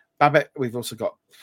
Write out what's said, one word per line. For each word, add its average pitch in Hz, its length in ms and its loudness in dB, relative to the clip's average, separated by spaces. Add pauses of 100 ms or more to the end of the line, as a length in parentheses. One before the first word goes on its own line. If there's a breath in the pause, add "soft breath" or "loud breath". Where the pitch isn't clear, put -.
(200 loud breath)
Babette. 147 380 2
We've 123 180 -6
also 117 220 -10
got 101 180 -6 (280)